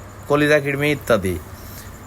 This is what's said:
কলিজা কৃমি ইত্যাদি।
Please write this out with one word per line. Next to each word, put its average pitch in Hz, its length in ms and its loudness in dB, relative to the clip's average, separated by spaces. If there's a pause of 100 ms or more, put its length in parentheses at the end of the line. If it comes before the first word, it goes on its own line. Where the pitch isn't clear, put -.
(280)
কলিজা 147 320 6
কৃমি 143 320 0
ইত্যাদি। 98 460 0 (680)